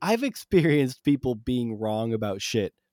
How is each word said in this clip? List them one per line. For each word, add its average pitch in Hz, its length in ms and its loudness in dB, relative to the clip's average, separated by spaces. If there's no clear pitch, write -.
I've 226 220 0
experienced 151 840 2
people 135 300 2
being 117 440 -4
wrong 110 360 -2
about 104 260 -4
shit 104 320 -2